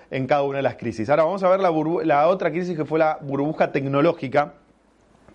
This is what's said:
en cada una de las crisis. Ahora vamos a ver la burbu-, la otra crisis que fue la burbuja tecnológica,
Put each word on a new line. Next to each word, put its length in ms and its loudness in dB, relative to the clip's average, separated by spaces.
en 180 -4
cada 160 2
una 140 -4
de 60 -2
las 120 0
crisis. 340 -6
Ahora 160 4
vamos 180 -2
a 60 4
ver 100 4
la 120 2
burbu-, 320 -2
la 260 4
otra 220 0
crisis 260 -6
que 80 -4
fue 140 -2
la 220 2
burbuja 500 -2
tecnológica, 840 0